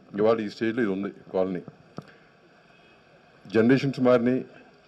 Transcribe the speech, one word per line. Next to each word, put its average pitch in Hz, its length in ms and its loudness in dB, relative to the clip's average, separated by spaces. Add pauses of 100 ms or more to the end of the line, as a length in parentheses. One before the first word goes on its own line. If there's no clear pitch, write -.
(180)
ఇవాళ 113 220 2
ఈ 107 80 -6
స్టేజ్లో 113 340 -4
ఇది 101 100 -2
ఉంది 98 160 -6 (240)
కాలనీ. 92 300 -4 (1900)
Generations 127 460 2
మారినాయి, 123 440 2 (440)